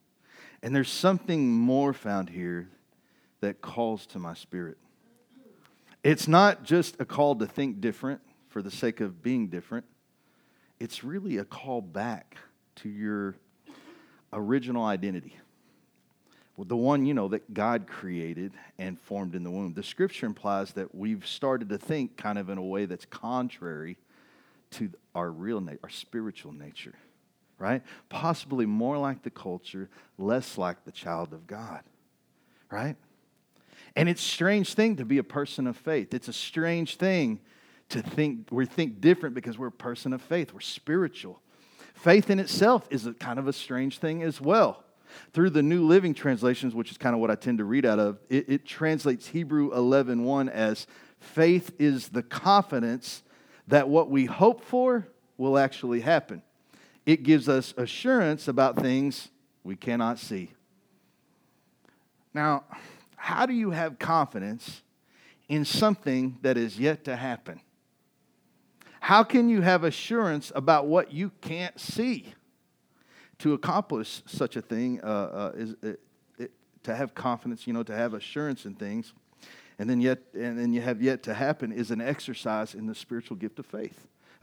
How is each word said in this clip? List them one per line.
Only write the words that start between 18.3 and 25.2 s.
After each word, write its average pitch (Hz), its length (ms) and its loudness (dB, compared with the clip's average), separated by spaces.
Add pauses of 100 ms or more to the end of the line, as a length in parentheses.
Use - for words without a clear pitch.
and 92 220 -10
formed 95 360 -8
in 87 80 -6
the 87 80 -8
womb. 92 220 -6
The 101 100 -10
scripture - 420 -4
implies 101 460 -4
that 95 200 -8
we've 101 320 -6
started 131 440 -4
to 101 100 -4
think 143 380 -4
kind 104 200 -6
of 98 140 -8
in 98 80 -6
a 92 60 -8
way 95 200 -4
that's 90 200 -10
contrary 90 920 -8 (760)
to 101 180 -8 (240)
our 87 160 -4